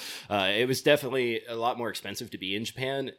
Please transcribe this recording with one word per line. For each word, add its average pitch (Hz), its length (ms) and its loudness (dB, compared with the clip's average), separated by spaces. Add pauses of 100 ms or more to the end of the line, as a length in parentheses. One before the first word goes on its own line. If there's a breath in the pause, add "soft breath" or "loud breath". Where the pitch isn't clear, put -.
(300 loud breath)
uh, 101 240 4
it 120 140 4
was 131 140 0
definitely 127 640 4
a 117 100 -8
lot 117 220 0
more 120 120 -2
expensive 101 400 -8
to 101 80 -10
be 95 160 -4
in 110 100 -2
Japan, 131 540 -4